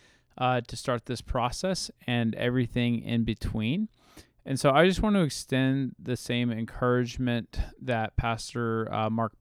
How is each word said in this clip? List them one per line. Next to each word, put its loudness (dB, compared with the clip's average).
uh, 2
to -10
start -4
this -6
process, -4
and 2
everything 0
in 0
between. -2
And -2
so 6
I 8
just 2
want 4
to 4
extend 0
the -4
same -2
encouragement 0
that -2
Pastor, -2
uh, 0
Mark -2